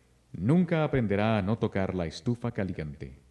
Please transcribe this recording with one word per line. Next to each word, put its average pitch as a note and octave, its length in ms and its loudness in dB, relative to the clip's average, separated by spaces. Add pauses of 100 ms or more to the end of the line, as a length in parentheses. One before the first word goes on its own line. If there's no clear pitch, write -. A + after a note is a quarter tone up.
(340)
nunca D#3 500 2
aprenderá A2 540 2
a G2 40 0
no G#2+ 140 0
tocar F#2+ 380 0
la F2 100 0
estufa A#2 460 -4
caliente. D#2 680 -6 (120)